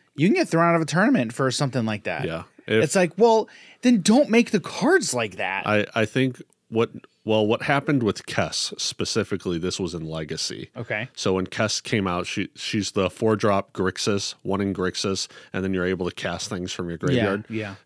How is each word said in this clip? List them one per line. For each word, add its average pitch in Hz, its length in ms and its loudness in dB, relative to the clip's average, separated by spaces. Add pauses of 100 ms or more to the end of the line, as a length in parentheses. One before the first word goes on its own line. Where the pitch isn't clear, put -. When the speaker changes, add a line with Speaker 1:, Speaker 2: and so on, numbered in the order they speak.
(160)
Speaker 1:
You 156 120 2
can 247 80 4
get 359 140 0
thrown 170 200 4
out 170 60 4
of 165 60 2
a 156 40 0
tournament 160 480 2
for 131 180 0
something 123 340 0
like 107 180 -4
that. 82 220 -4
Speaker 2:
Yeah. 82 180 -6 (240)
If 110 160 4
Speaker 1:
It's 156 120 0
like, 185 220 4
well, 220 300 4 (360)
then 247 180 6
don't 233 280 6
make 226 220 4
the 202 80 2
cards 262 540 0
like 110 240 -2
that. 95 300 -4
Speaker 2:
I, 104 260 2
I 113 120 2
think 131 360 -2 (280)
what, 113 200 0 (340)
well, 107 220 2
what 110 180 0
happened 143 380 2
with 104 240 0
Kess - 520 -4
specifically, 90 840 -4
this 87 200 -4
was 85 140 -4
in 80 140 -8
Legacy. 78 680 -8
Speaker 1:
Okay. 117 400 -8
Speaker 2:
So 98 180 0
when 92 120 0
Kess - 360 -2
came 101 260 -2
out, 90 180 -2
she, - 300 -6
she's - 360 -4
the 92 200 0
four 110 240 2
drop 98 380 0
Grixis, 98 680 -2
one 98 200 -2
in 98 120 0
Grixis, 92 540 -2 (260)
and 95 100 -4
then 95 120 -2
you're 90 100 0
able 90 240 -2
to - 60 -8
cast 85 340 -6
things 90 220 -6
from 90 180 -8
your 85 120 -8
Speaker 1:
Yeah, - 60 -4
Speaker 2:
graveyard. 107 420 0
Speaker 1:
yeah. 107 260 -8 (100)